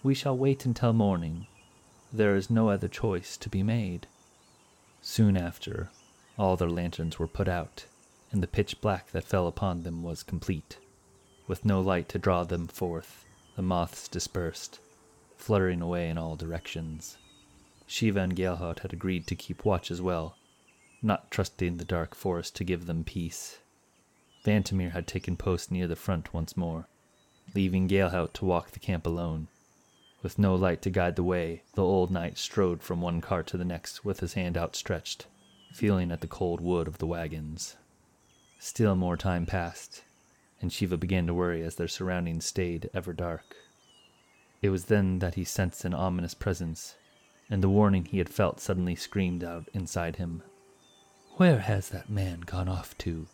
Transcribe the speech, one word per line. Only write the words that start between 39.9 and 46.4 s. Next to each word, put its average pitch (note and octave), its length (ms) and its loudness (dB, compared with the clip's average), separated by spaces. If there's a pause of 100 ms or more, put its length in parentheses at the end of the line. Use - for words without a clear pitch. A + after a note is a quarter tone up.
and F2+ 100 -2
Shiva F2+ 260 0
began F2+ 300 2
to F2 60 0
worry F2 300 0
as E2 120 -6
their E2+ 120 -4
surroundings F2 580 -4
stayed F2 480 -2
ever F2+ 200 -6
dark. E2+ 420 -6 (1080)
It G2+ 80 2
was F#2 160 0
then F#2+ 340 4
that F2+ 160 0
he F#2 80 -2
sensed - 420 -2
an F2+ 80 -2
ominous F2+ 400 0
presence, - 600 -4 (540)